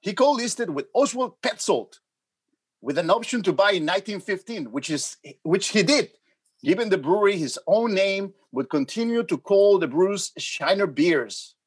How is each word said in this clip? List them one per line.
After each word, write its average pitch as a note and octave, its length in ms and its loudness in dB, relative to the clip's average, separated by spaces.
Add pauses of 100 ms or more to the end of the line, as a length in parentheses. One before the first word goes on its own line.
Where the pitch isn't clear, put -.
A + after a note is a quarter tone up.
he G3+ 120 -6
co-listed A3+ 580 0
with C#3 220 -6
Oswald B3+ 480 -2
Petzold - 600 -4 (800)
with C#3 160 -4
an E3+ 120 -2
option A#3 340 0
to F3+ 80 2
buy G3 200 4
in F3 120 0
nineteen F#3+ 340 -4
fifteen, F#3 540 -8
which C#3 180 -8
is, - 260 -6 (280)
which F3+ 240 0
he G#3 160 2
did. C4+ 260 2 (540)
Giving G3 240 0
the F#3+ 100 2
brewery G3+ 400 2
his C#3+ 200 -4 (100)
own A3 260 2
name, G3 400 0 (160)
would C3 180 -4
continue A#3 540 -2
to E3 160 -2
call G3+ 400 6
the E3+ 80 0
brews F3+ 500 0
Shiner F3+ 520 -2
beers. C#3 680 0 (120)